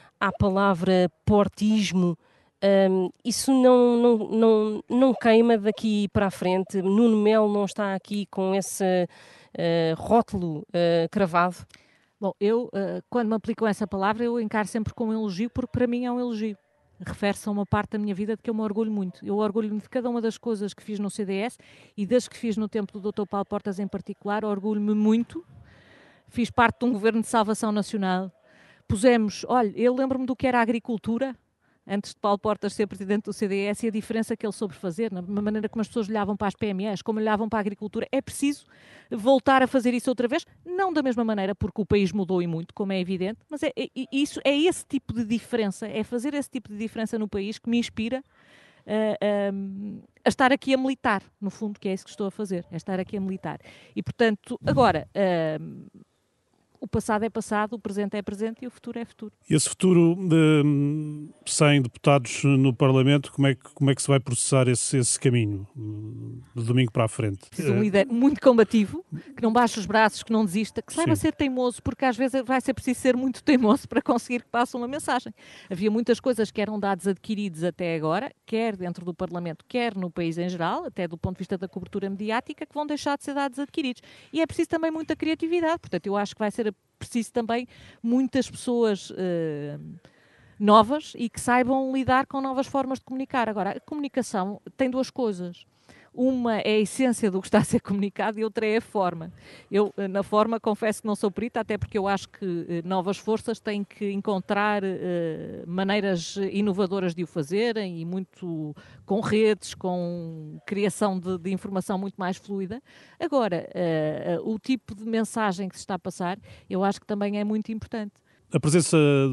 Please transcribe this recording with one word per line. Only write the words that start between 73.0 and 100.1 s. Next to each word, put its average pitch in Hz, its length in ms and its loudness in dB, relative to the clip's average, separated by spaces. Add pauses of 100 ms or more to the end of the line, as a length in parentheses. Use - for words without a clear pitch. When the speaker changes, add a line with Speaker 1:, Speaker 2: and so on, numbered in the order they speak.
Speaker 2:
ser 254 160 4
muito 254 260 -2
teimoso 254 460 4
para 233 140 0
conseguir 240 400 0
que - 80 -20
passe 240 260 0
uma 240 100 -4
mensagem. 262 460 -4 (380)
Havia 196 200 0
muitas 226 300 2
coisas 226 300 0
que - 100 -6
eram 208 180 -2
dados 196 300 -2
adquiridos 190 560 -4
até 170 320 -2
agora, 160 340 -2 (140)
quer 226 320 -2
dentro 175 300 -8
do 180 80 -6
Parlamento, 175 520 -8
quer 233 300 -4
no 180 140 -4
país 165 260 -4
em 175 140 -4
geral, 180 340 -4
até 190 240 -6
do 165 80 -10
ponto 185 200 -6
de - 20 -20
vista 196 180 -6
da 180 100 -8
cobertura 190 440 -8
mediática, 220 560 -6
que - 80 -20
vão 302 120 -4
deixar 294 300 -2
de - 80 -12
ser 285 80 -8
dados 277 260 -4
adquiridos. 269 440 -6 (280)
E 311 120 0
é 320 40 2
preciso 330 220 -2
também 320 220 0
muita 320 260 -4
criatividade, 320 640 0
portanto - 280 -6
eu 196 80 -2
acho 202 200 -2
que - 60 -10
vai 214 100 0
ser 214 240 -4 (240)
preciso - 340 -6
também 233 360 -2 (340)
muitas 247 480 2
pessoas, 233 640 -2
eh, 156 640 -4 (800)
novas 214 580 6
e 240 120 -4
que - 120 -10
saibam 254 520 2
lidar 262 340 2
com 269 140 -6
novas 269 260 -2
formas 262 320 -2
de - 60 -16
comunicar. 262 440 -4
Agora, 202 280 -2
a - 40 -12
comunicação 226 800 -4 (160)
tem 262 140 0
duas 254 180 -2
coisas. 180 560 -6 (500)
Uma 247 440 0
é 214 180 2
a - 20 6
essência 226 500 2
do 190 120 0
que - 80 -12
está 208 100 6
a - 60 6
ser - 160 2
comunicado 202 580 -2
e 220 60 -2
outra 220 200 -2
é 214 120 2
a 226 40 2
forma. 175 520 -2 (360)
Eu, 202 280 2
eh, 196 100 -4
na 196 160 -2